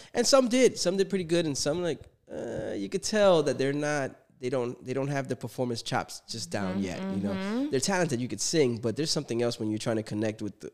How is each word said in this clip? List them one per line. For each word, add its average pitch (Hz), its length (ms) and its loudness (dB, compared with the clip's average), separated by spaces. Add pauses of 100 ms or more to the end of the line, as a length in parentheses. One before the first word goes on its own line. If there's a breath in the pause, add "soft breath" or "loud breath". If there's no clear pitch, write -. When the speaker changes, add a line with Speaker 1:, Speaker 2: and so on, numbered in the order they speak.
(140 loud breath)
Speaker 1:
And 240 120 2
some 269 240 6
did. 247 280 6
Some 180 200 0
did 190 120 2
pretty 190 160 -2
good, 170 200 2
and 143 120 -2
some, 165 260 0
like, 156 180 -2 (320)
uh, - 400 -6
you 196 160 -6
could 190 140 -4
tell 196 400 6
that 131 140 0
they're 139 160 2
not, 147 420 -2 (240)
they 127 100 -4
don't, 123 340 -2
they 127 100 -4
don't 135 160 -2
have 139 180 -2
the 131 80 -2
performance 123 480 -4
chops - 440 -4
just 113 220 -8
down 185 260 -2
Speaker 2:
Mm-hmm, 196 80 0
Speaker 1:
yet, 185 160 -4
you 190 180 -4
know? 196 180 -2
Speaker 2:
mm-hmm. 220 340 -2
Speaker 1:
They're 135 100 0
talented, 160 400 0
you 123 80 -4
could 101 140 -6
sing, 127 360 2
but 107 180 -2
there's 160 160 -2
something 120 320 0
else 117 160 0
when 107 100 -2
you're 107 80 0
trying 110 200 0
to 110 60 -2
connect 107 380 -2
with 101 200 -8
the, - 120 -12